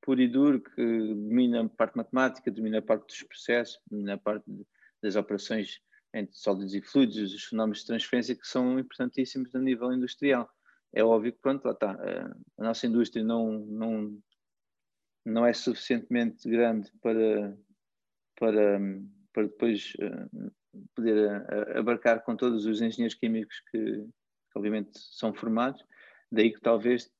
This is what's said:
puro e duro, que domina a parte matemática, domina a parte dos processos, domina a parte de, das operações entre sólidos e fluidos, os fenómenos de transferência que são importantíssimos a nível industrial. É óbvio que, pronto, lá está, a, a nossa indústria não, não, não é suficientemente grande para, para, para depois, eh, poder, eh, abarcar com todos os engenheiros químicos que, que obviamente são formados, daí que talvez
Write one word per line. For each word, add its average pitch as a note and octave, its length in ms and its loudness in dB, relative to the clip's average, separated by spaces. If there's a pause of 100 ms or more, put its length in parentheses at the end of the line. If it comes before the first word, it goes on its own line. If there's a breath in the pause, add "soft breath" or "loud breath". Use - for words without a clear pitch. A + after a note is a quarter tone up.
puro C3 180 2
e B2+ 60 6
duro, C3+ 340 4
que - 200 -8
domina A2+ 800 2
a A2+ 80 0
parte - 260 -2
matemática, B2 560 0
domina G#2+ 280 -2
a - 20 -2
parte G#2+ 260 0
dos - 160 -16
processos, - 560 -2 (100)
domina G2+ 240 -6
a G2 40 -6
parte G#2 280 -4
de, G2+ 200 -14 (360 soft breath)
das G2+ 140 -2
operações G#2 640 -4 (340 soft breath)
entre G2+ 220 -6
sólidos G2 400 -4
e G2 60 -2
fluidos, B2+ 360 2 (160)
os G#2 120 -12
fenómenos A2 340 -2
de - 80 -16
transferência A#2+ 480 -2
que - 100 -20
são B2+ 320 0
importantíssimos B2+ 800 -4
a B2+ 40 -2
nível B2+ 320 0
industrial. B2+ 560 0 (460 soft breath)
É G#2+ 100 4
óbvio A2+ 300 4
que, - 60 -20
pronto, C3+ 260 0
lá A#2+ 60 0
está, G#2 200 -2
a, - 340 -6 (340)
a G#2+ 40 -6
nossa A2+ 220 -2
indústria A2+ 380 2
não, A2+ 420 0
não, G#2+ 560 -6 (1040)
não A2+ 200 2
é A#2+ 80 6
suficientemente A#2+ 920 -2
grande A2+ 440 2 (100)
para, G#2+ 560 2 (760)
para, G#2 440 4 (540)
para A2 100 0
depois, G#2+ 560 0
eh, - 500 -8 (440)
poder, G#2+ 560 2
eh, - 300 -2
abarcar A#2 440 2
com A#2 120 -2
todos A2+ 320 0
os A2 140 0
engenheiros A2+ 340 -2
químicos A2+ 440 -4 (120)
que, A2+ 80 -2
que - 760 -8
obviamente G#2 380 -4
são - 400 -8
formados, A#2 500 -2 (480 soft breath)
daí A2 220 4
que - 80 -18
talvez A#2 480 2 (100)